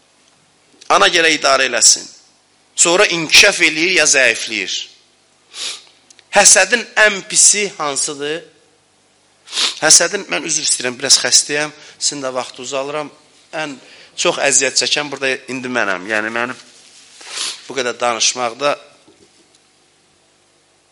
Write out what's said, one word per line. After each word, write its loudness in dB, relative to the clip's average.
Ana 4
gərək 2
idarə 2
eləsin. 2
Sonra 4
inkişaf 2
eləyir 2
ya 4
zəifləyir. 0
Həsədin 4
ən 4
pisi 2
hansıdır? -6
Həsədin, 2
mən -6
üzr -4
istəyirəm, -2
biraz 0
xəstəyəm, 0
sizin -6
də -4
vaxtınızı -6
alıram. -6
Ən -8
çox 0
əziyyət 2
çəkən -2
burada -4
indi -8
mənəm. -2
Yəni, -2
məni -4
bu -6
qədər -2
danışmaqda -2